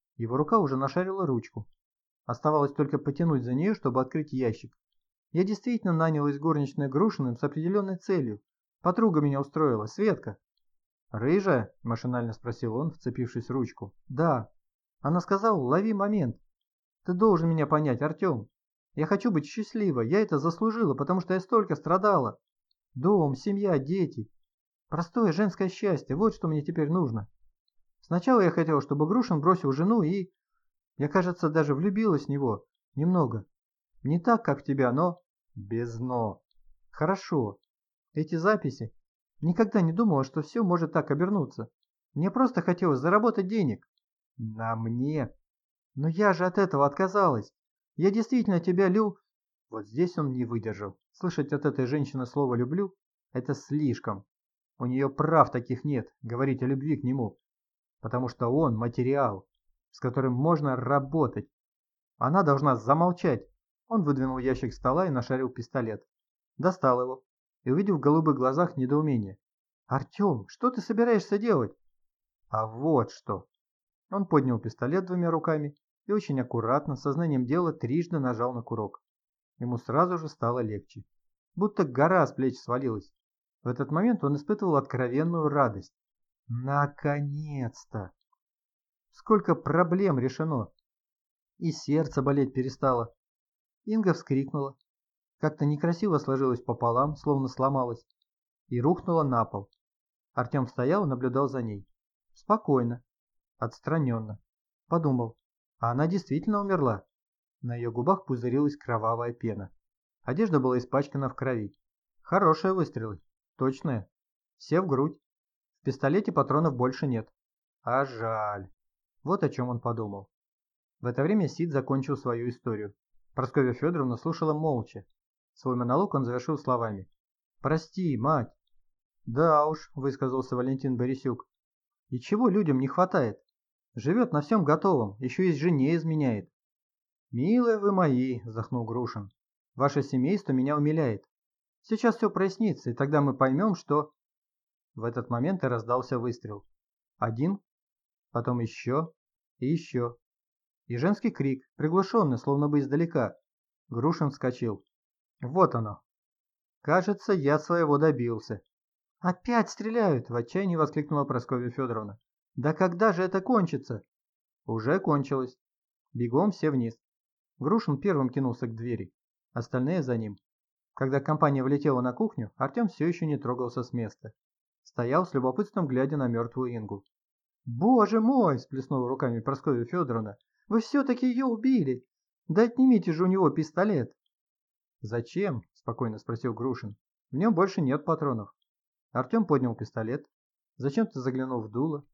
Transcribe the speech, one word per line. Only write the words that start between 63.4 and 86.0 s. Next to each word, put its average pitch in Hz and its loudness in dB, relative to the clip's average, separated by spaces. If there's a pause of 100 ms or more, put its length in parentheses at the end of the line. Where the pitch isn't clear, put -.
Он 220 2
выдвинул 131 0
ящик 127 -2
стола 156 0
и - -2
нашарил 131 -2
пистолет. 117 -6 (560)
Достал 135 2
его 127 -6 (400)
и 127 0
увидел 190 2
в - 0
голубых 151 4
глазах 135 0
недоумение. 127 0 (500)
«Артём, 135 -2
что - -2
ты 254 -6
собираешься 214 2
делать?» 196 0 (720)
«А 110 -2
вот 123 2
что!» - -8 (640)
Он 196 -2
поднял 127 2
пистолет 135 -4
двумя 180 -2
руками 156 -2 (320)
и 202 -2
очень 147 -2
аккуратно, 123 -2
сознанием 143 0
дела, 165 0
трижды 151 -4
нажал 123 -2
на 113 -8
курок. 107 -8 (600)
Ему 123 -4
сразу 170 0
же 160 -8
стало 120 -2
легче. 107 -8 (520)
Будто 196 0
гора 147 4
с - -2
плеч 131 -2
свалилась. 120 -4 (480)
В - -8
этот 135 -4
момент 196 2
он 147 2
испытывал 185 0
откровенную 139 0
радость. 123 0 (540)